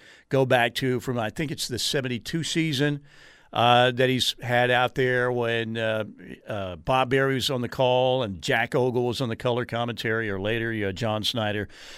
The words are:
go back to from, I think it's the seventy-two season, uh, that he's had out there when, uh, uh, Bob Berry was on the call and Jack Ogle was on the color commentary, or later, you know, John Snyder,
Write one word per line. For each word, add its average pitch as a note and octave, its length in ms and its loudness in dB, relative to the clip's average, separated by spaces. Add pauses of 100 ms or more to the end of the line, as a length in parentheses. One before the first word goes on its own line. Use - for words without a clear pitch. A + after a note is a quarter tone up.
(280)
go C3+ 160 4
back A#2+ 320 2
to B2+ 220 0
from, A#2+ 180 -4
I A2 140 -2
think D#3 220 -4
it's - 160 -6
the D#3+ 100 -4
seventy-two C3 640 -2
season, D3 600 0 (500)
uh, B2 400 6
that B2+ 160 2
he's B2+ 340 0
had B2 280 2
out B2 240 2
there B2+ 380 0
when, A#2 440 -2
uh, A2 280 -2 (440)
uh, F#2+ 280 -6
Bob C3 340 0
Berry C3+ 240 2
was B2+ 160 -2
on B2+ 100 -2
the A#2 80 -4
call B2+ 540 2
and F#2+ 200 -6
Jack A#2+ 320 0
Ogle B2 320 2
was A#2+ 140 -2
on B2+ 80 -2
the A2+ 80 -4
color B2 280 -2
commentary, A2+ 640 -2
or G2 120 -4
later, A2+ 320 -2
you G#2+ 140 -2
know, G2 60 -2
John G#2+ 320 -2
Snyder, G#2 440 -2 (300)